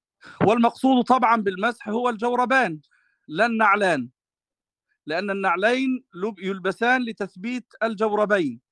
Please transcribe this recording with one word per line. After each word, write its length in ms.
والمقصود 580
طبعًا 320
بالمسح 520
هو 200
الجوربان 720
لا 180
النعلان، 640
لأن 240
النعلين 760
لب-، 240
يلبسان 640
لتثبيت 640
الجوربين، 800